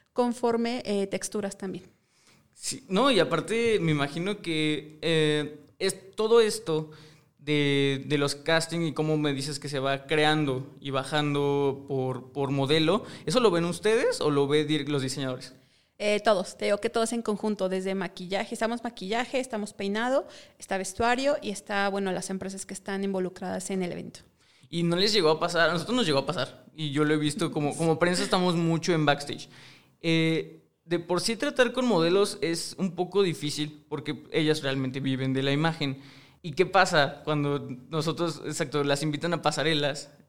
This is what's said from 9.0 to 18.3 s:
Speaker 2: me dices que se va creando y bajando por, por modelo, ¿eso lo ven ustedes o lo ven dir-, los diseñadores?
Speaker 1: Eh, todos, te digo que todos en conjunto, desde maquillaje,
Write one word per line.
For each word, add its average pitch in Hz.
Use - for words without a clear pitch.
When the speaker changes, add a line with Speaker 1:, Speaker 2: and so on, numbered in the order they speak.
Speaker 2:
me 151
dices 139
que 147
se 147
va 135
creando 151
y 139
bajando 143
por, 131
por 135
modelo, 156
¿eso 196
lo 220
ven 170
ustedes 220
o 151
lo 143
ven 151
dir-, 147
los 143
diseñadores? 131
Speaker 1:
Eh, 208
todos, 190
te 214
digo 202
que 220
todos 226
en 233
conjunto, 202
desde 190
maquillaje, 190